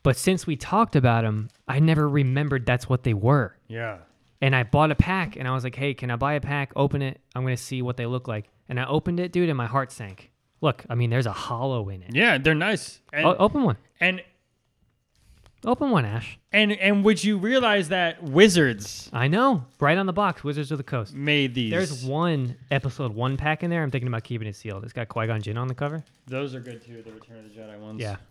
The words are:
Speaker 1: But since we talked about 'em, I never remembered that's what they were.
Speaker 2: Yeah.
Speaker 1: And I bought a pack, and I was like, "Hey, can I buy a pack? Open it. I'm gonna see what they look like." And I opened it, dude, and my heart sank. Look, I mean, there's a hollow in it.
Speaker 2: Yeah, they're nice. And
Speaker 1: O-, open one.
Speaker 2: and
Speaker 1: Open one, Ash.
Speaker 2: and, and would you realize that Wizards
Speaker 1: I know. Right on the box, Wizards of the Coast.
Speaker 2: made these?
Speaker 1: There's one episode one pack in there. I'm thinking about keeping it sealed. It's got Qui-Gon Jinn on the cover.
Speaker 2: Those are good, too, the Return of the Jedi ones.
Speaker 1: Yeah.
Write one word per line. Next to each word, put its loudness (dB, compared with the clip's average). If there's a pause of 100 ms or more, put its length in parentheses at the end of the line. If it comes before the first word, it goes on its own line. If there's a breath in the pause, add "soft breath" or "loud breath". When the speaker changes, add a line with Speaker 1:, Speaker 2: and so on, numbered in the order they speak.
Speaker 1:
But 2
since 0
we -2
talked 0
about 4
'em, -2 (180)
I -2
never 4
remembered 0
that's 0
what 0
they 2
were. 2 (100)
Speaker 2:
Yeah. -8 (420)
Speaker 1:
And 4
I 2
bought 4
a 0
pack, -4
and -8
I -2
was -4
like, -8
"Hey, -4
can -8
I -2
buy -2
a -2
pack? -6
Open 0
it. -8 (140)
I'm -4
gonna -2
see -6
what -4
they -6
look -6
like." -8 (200)
And -4
I -4
opened -2
it, -4
dude, 0
and 0
my -2
heart -2
sank. -16 (300)
Look, 0
I -4
mean, 2
there's 2
a -2
hollow -4
in -12
it. -10
Speaker 2:
Yeah, 4
they're 4
nice. -2 (120)
And 0
Speaker 1:
O-, 6
open 2
one. 2 (220)
Speaker 2:
and 0 (1400)
Speaker 1:
Open 0
one, 4
Ash. -6 (140)
Speaker 2:
and, 4
and 2
would 4
you 2
realize 2
that -2
Wizards 4
Speaker 1:
I 0
know. 2 (160)
Right 4
on 0
the -2
box, 0
Wizards -4
of -2
the -8
Coast. -6
Speaker 2:
made 0
these? 0
Speaker 1:
There's -2
one 0 (160)
episode -2
one -2
pack -2
in -2
there. -2
I'm -2
thinking -4
about -4
keeping -8
it -8
sealed. -10
It's -16
got -8
Qui-Gon -2
Jinn -6
on -4
the -4
cover. -6 (260)
Speaker 2:
Those -6
are -12
good, -16
too, -18
the -18
Return -20
of -20 (100)
the -20
Jedi -18
ones. -14
Speaker 1:
Yeah. -6 (140)